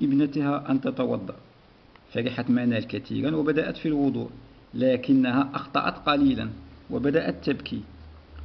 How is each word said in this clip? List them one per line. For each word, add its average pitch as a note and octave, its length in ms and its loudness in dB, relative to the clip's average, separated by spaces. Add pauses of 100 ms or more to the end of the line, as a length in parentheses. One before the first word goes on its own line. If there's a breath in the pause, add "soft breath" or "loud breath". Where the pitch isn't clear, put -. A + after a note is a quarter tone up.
ابنتها C#3+ 680 0
أن C3+ 100 2
تتوضأ. A#2+ 540 -2 (760)
فرحت A#2+ 360 -4
منال A#2+ 380 2
كثيرا A2+ 480 -2
وبدأت D3 420 0
في - 100 -4
الوضوء، C#3 420 0 (440)
لكنها B2+ 800 4
أخطأت - 440 -4
قليلاً C#3 520 2 (400)
وبدأت C#3+ 540 0
تبكي. - 380 -4 (640)